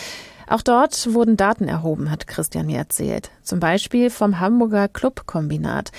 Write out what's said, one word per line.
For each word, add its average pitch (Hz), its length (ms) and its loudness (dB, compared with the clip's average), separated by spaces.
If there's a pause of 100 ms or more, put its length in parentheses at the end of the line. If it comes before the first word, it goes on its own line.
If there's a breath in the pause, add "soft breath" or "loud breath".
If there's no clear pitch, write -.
(480 loud breath)
Auch 226 140 0
dort 247 520 2
wurden 226 220 4
Daten 202 320 2
erhoben, 151 440 -2
hat - 160 -6
Christian 160 400 -4
mir 151 100 -2
erzählt. - 540 -4 (100)
Zum - 180 -4
Beispiel 202 500 2
vom 202 300 0
Hamburger 208 480 2
Clubkombinat, 156 1120 -4